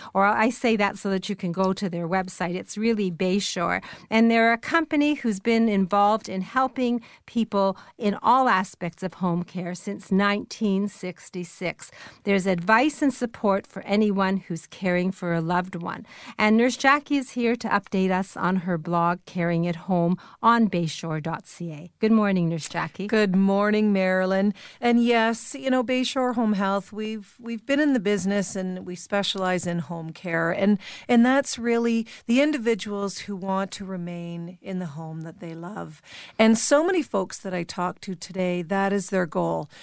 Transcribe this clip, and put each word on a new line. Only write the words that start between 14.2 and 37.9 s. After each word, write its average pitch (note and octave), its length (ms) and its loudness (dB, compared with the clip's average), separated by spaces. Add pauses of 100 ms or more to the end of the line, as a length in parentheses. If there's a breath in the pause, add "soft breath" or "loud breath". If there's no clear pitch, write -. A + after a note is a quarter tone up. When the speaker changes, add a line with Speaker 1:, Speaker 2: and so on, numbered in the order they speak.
Speaker 1:
who's F3+ 300 -6
caring F3+ 500 0
for F3 160 -4
a E3 80 0
loved F3+ 360 -2
one. - 280 -8 (320 loud breath)
And G#3+ 220 4
Nurse B3 180 2
Jackie C#4+ 400 2
is C4 140 -2
here A#3+ 260 0
to A#3 120 -6
update G3 420 0
us F#3 260 -2
on F#3 200 0
her F3+ 200 -2
blog, E3+ 480 0
Caring E3+ 420 0
at E3+ 100 -2
Home, F3+ 420 0 (240 loud breath)
on A#3 260 6
bayshore E3 540 -4
dot E3 240 -8
C E3+ 260 -8
A. D#3 180 -16 (100)
Good A3 120 4
morning, G3 360 4
Nurse E3 200 -2
Jackie. E3 380 -6
Speaker 2:
Good G#3 280 2
morning, G3+ 580 4
Marilyn. F#3+ 600 2 (280 loud breath)
And A#3+ 220 4
yes, A#3 520 2
you C4+ 160 -4
know, B3+ 120 2
Bayshore B3+ 520 0
Home A3 180 2
Health, G3 400 -2
we've, G#3+ 480 -8
we've A#3 240 -10
been C#4 160 2
in D4 120 4
the B3+ 80 4
business G3 560 0
and F#3 280 -6
we F3+ 100 -8
specialize F#3 720 -2
in F3 120 -2
home E3 340 -8
care. E3 380 -2
And, G3+ 280 2 (300 loud breath)
and A#3+ 160 6
that's C4+ 340 2
really A#3 480 0 (200 loud breath)
the A#3+ 160 4
individuals G#3+ 800 -2
who G3+ 160 -8
want F#3+ 360 -2
to G3+ 120 -10
remain F3 760 -8
in F#3 200 -6
the F3+ 60 -6
home D#3+ 360 -10
that E3 180 -14
they E3 140 -10
love. E3+ 480 -12 (360 loud breath)
And A3 200 6
so D4 260 4
many F#4 180 0
folks - 360 -4
that F#3 160 -8
I F3 80 -2
talk F3 380 -6